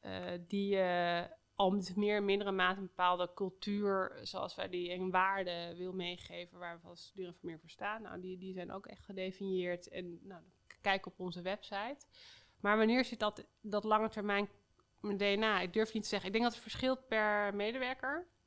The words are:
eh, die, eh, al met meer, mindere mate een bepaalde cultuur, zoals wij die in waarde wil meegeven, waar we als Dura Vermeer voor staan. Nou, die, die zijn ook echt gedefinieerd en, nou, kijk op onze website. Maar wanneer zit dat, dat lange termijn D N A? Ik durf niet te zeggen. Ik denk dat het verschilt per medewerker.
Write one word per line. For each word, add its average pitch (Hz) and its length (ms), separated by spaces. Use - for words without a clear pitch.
eh, 180 380
die, 202 300
eh, 175 460
al 190 160
met 185 260
meer, 208 260
mindere 202 300
mate 185 280
een 190 60
bepaalde 180 480
cultuur, 196 880
zoals - 320
wij 190 140
die 180 200
in 180 220
waarde 180 680
wil 185 160
meegeven, 175 680
waar 170 240
we 175 60
als 175 260
Dura 180 180
Vermeer 170 280
voor 165 100
staan. 214 320
Nou, 180 180
die, 185 180
die 190 140
zijn 180 200
ook 196 140
echt - 180
gedefinieerd 185 840
en, 175 340
nou, 185 200
kijk 196 260
op - 140
onze 175 220
website. 208 640
Maar 208 160
wanneer 226 280
zit 233 160
dat, - 260
dat 208 240
lange 214 240
termijn 202 380
D 202 200
N 202 220
A? 214 180
Ik 180 120
durf 220 200
niet 214 100
te - 60
zeggen. 196 180
Ik 190 80
denk 226 100
dat 240 100
het - 80
verschilt 254 460
per 208 460
medewerker. 254 720